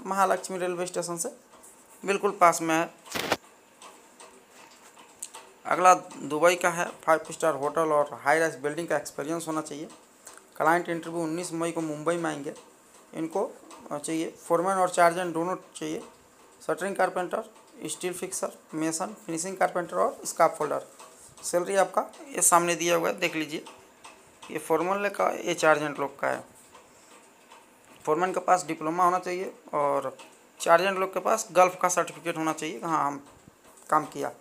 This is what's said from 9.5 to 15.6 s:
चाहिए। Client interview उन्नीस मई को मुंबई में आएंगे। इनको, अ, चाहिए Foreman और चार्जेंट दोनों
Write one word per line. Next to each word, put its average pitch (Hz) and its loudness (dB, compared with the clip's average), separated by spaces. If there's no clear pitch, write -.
चाहिए। 151 -10
Client 170 2
interview 165 -6
उन्नीस 165 -6
मई 165 -2
को 165 -4
मुंबई 151 -2
में 170 -4
आएंगे। 147 -8
इनको, 165 -4
अ, 147 -6
चाहिए 160 -6
Foreman 180 0
और 180 4
चार्जेंट 175 4
दोनों 175 -2